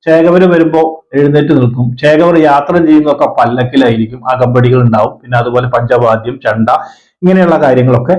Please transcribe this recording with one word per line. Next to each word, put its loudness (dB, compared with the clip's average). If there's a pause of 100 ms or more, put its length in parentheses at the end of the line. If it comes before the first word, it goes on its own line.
ചേകവര് 2
വരുമ്പോ 2 (360)
എഴുന്നേറ്റ് 0
നിൽക്കും, -2 (160)
ചേകവർ 2 (140)
യാത്ര 0 (120)
ചെയ്യുന്നതൊക്കെ 2 (100)
പല്ലക്കിലായിരിക്കും, -2 (120)
അകമ്പടികൾ 0
ഉണ്ടാവും, 0
പിന്നെ -8
അതുപോലെ -2
പഞ്ചവാദ്യം, -2 (100)
ചെണ്ട, -2 (520)
ഇങ്ങനെയുള്ള 2
കാര്യങ്ങളൊക്കെ 0